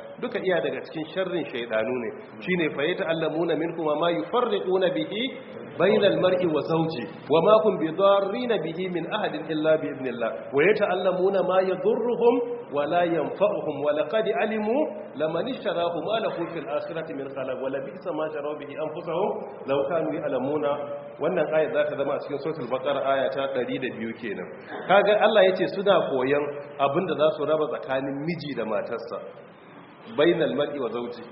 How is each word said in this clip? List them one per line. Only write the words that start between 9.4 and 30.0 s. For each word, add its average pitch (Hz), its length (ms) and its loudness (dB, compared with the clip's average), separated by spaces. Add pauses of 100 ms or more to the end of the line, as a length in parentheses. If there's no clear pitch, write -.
illa 156 320 4
bi 143 80 -4
idnillah, 120 640 -4
wa 135 100 4
yata'allamuna 190 880 4
ma 185 160 4
yadurruhum 220 720 2 (380)
wa 143 120 0
la 170 200 2
yanfa'uhum, 160 800 0
wa 147 100 4
laqad 214 320 0 (160)
alimu 214 320 0 (400)
laman 165 320 -2
ishtarahu 175 560 -2
ma 208 160 -2
lahu 170 320 -4
fil 160 160 -8
akhirati 151 480 -6
min 135 160 -8
khalaq, 127 320 -6
wa 135 80 -2
la 139 80 -4
bi'sa 175 320 -8
ma 156 240 -2
sharaw 147 240 -6
bihi 139 160 -12
anfusahum 160 560 -2 (380)
law 139 100 2 (100)
kanu 156 300 -2
ya'lamuna." 143 540 0 (460)
Wannan 156 320 0
ayat 156 240 2
za 147 100 4
ta 135 120 -2
zama 139 180 0
a 127 80 -2
cikin 143 160 -6
Suratul 139 320 -6
Baqara, 135 320 0
aya 135 280 2
ta 139 200 -2
ɗari 127 280 -2
da 127 100 -4 (100)
biyu 113 160 -6
kenan. 95 320 -8 (400)
Kaga 202 320 6
Allah 214 320 6
yace 185 240 0
suna 190 240 4 (120)
koyan 139 320 2 (360)
abin 143 280 2
da 156 80 -2
za 147 200 4
su 151 100 -6
raba 151 220 2
tsakanin 135 560 -4
miji 147 320 -6
da 117 100 -2
matarsa. 107 540 -4 (960)